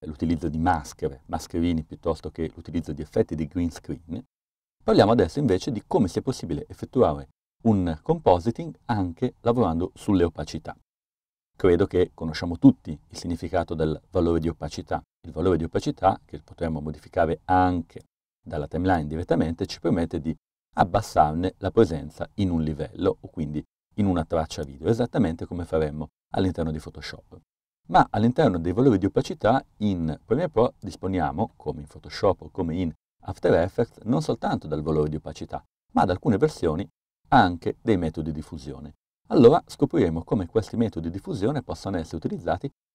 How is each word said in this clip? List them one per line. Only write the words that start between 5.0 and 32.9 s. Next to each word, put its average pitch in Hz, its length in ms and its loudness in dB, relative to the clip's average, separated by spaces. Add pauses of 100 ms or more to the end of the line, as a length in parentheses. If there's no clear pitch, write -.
adesso 120 300 2
invece 117 320 2
di - 120 -6
come - 220 2
sia - 160 -4
possibile 82 460 -6
effettuare 78 640 0 (340)
un 92 380 2
compositing 151 680 2 (120)
anche 104 560 -2
lavorando 92 540 0
sulle 92 280 2
opacità. 80 560 -4 (760)
Credo 90 300 4
che 90 280 2
conosciamo 82 420 -6
tutti - 340 4
il - 260 -14
significato 85 580 -4
del 78 260 -2 (100)
valore 85 280 2
di 80 100 0
opacità. 80 540 -6 (240)
Il 82 60 -12
valore 87 260 2
di 80 60 -4
opacità, - 600 -2
che - 180 -16
potremmo 80 380 -6
modificare 78 640 -2
anche 90 600 0 (360)
dalla 76 240 -8
timeline 87 400 0
direttamente, - 600 -2
ci - 120 -10
permette 85 440 0
di 78 120 -4 (420)
abbassarne 87 840 2
la 92 120 -4
presenza 80 560 0 (100)
in 98 120 0
un 82 140 0
livello 78 580 -2
o - 80 -16
quindi 76 340 -6 (340)
in 104 100 2
una 87 180 0
traccia 80 380 -4
video, 69 260 -6
esattamente 113 560 0
come 85 220 -8
faremmo 76 420 -4 (220)
all'interno 87 400 -2
di 78 80 -6
Photoshop. - 600 -16 (500)
Ma 180 200 4
all'interno 113 500 2
dei 85 140 -2
valori 117 240 4
di 92 80 0
opacità 127 580 0 (160)
in 87 460 0
Premiere 165 240 0
Pro 123 300 2
disponiamo, 90 800 -4
come 73 260 -8
in 73 40 -16
Photoshop 80 540 -2
o 78 80 -16
come 85 280 -4
in 87 140 -2 (340)